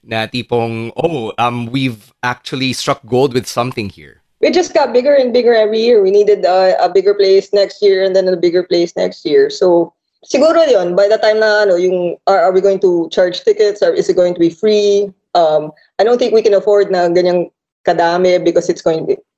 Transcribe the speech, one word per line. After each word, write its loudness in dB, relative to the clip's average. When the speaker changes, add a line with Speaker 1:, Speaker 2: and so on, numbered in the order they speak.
Speaker 1:
Na -6
tipong, -6
"Oh, -6
um, -4
we've -6
actually -6
struck -6
gold -2
with -2
something -6
here"? -20
Speaker 2:
We 2
just -2
got 0
bigger 0
and 2
bigger 2
every 0
year. 4
We 2
needed 2
a, 2
a 0
bigger 0
place 0
next -2
year 2
and -2
then 2
a 0
bigger 0
place -2
next -6
year. 2
So, 0
siguro 2
yun, 0
by 2
the 2
time 0
na, 2
ano, 2
yung, -2
are, 2
are 2
we 2
going 0
to 0
charge -2
tickets? 0
Or 0
is -2
it 0
going 2
to -6
be 2
free? 0
Um, 0
I 2
don't 2
think -2
we 2
can 2
afford 2
na 0
ganyang 0
kadami 0
because 0
it's -6
going -2
to -10
be, -2